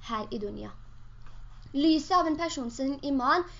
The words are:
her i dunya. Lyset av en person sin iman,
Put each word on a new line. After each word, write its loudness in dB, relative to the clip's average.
her -4
i -2
dunya. -6
Lyset 4
av 6
en 2
person -2
sin 0
iman, 4